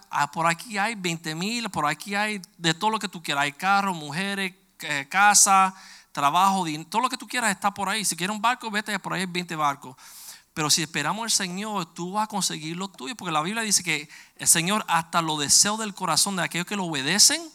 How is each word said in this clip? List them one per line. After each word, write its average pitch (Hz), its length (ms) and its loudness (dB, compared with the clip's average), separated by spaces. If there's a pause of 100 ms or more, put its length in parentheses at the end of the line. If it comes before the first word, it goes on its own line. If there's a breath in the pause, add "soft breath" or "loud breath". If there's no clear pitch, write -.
(100)
ah, 143 200 0
por 165 160 0
aquí 185 320 -2
hay 202 160 -2
veinte 165 400 -4
mil, 214 360 -4
por 151 160 -2
aquí 196 280 -4
hay 208 260 -2 (160)
de 165 180 2
todo 214 160 0
lo 214 80 -2
que 202 100 -6
tú 165 140 -12
quieras. 143 200 0
Hay 143 100 0
carro, 196 420 0
mujeres, 185 600 -6 (260)
eh, 147 300 -4
casa, 190 640 6 (380 loud breath)
trabajo, 175 520 4
din-, 156 240 -6
todo 220 140 0
lo 254 60 0
que 254 80 -4
tú 247 100 -16
quieras 240 240 0
está 196 220 0
por 190 160 -4
ahí. 208 160 -2
Si 170 120 0
quieres 185 180 -2
un 208 80 -6
barco, 233 280 0
vete, 208 280 -2
por 165 140 -6
ahí 170 80 -2
hay 190 60 -2
veinte 175 300 -6
barcos. 139 400 -2 (580 loud breath)
Pero 151 160 0
si 170 120 4
esperamos 165 420 -4
al 220 60 -6
Señor, 196 640 -4
tú 180 180 -8
vas 214 120 -2
a - 40 -4
conseguir 170 480 -4
lo 196 120 -8
tuyo, 247 280 -12
porque 180 160 -6
la 151 100 2
Biblia 220 200 -2
dice 202 200 0
que 151 260 -2 (280 loud breath)
el 139 120 -2
Señor 180 400 2
hasta 165 340 0
los 156 160 -2
deseos 202 400 4
del 214 160 -6
corazón 180 420 0
de 170 60 0
aquellos 165 240 -2
que 208 100 -4
lo 190 80 -2
obedecen, 170 560 2 (140)